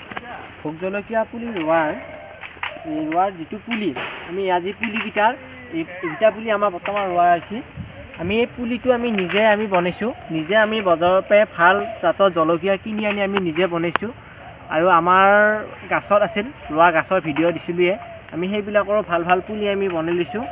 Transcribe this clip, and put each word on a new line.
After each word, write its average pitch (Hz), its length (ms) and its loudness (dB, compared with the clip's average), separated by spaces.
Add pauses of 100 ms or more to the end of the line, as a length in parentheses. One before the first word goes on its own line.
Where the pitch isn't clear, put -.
(600)
ভোট 156 220 -8
জলকীয়া 202 380 -4 (100)
পুলি 233 180 -10 (100)
ৰোৱাৰ, 160 320 2 (1000)
এই 156 180 -4
ৰোৱাৰ 180 300 0
যিটো 160 280 -10
পুলি, 214 240 -2 (380)
আমি 180 180 -6
ইয়াত 180 180 2
যি 202 160 -4
পুলিকেইটাৰ 220 540 0 (380)
এই, 165 100 -4 (200)
এইকেইটা 175 280 2
পুলি 220 200 -6
আমাৰ 208 200 2
বৰ্তমান 196 380 -4
ৰোৱা 175 200 4
হৈছে। 175 280 2 (600)
আমি 180 180 -2
এই 240 160 2
পুলিটো 240 400 -4
আমি 240 180 0
নিজে 190 360 0
আমি 214 200 4
বনাইছোঁ, 185 440 0 (200)
নিজে 160 260 -2
আমি 220 240 4
বজাৰৰ 180 420 2
পৰা 208 300 4
ভাল 175 240 4 (220)
জাতৰ 185 340 2
জলকীয়া 170 440 2
কিনি 214 300 -6
আনি 208 160 -2
আমি 196 180 0
নিজে 175 260 0
বনাইছোঁ। 170 440 -2 (600)
আৰু 165 180 2
আমাৰ 180 400 6 (600)
গাছত 190 340 2
আছিল, 208 240 -2 (240)
ৰোৱা 165 200 6
গাছৰ 175 300 0
ভিডিঅ' 156 340 0
দিছিলোঁয়ে, 175 400 0 (360)
আমি 165 180 -6
সেইবিলাকৰো 208 540 0
ভাল 170 220 0
ভাল 180 160 2
পুলি 208 280 -6
আমি 196 200 0
বনাই 170 260 -2
লৈছোঁ। 185 380 -2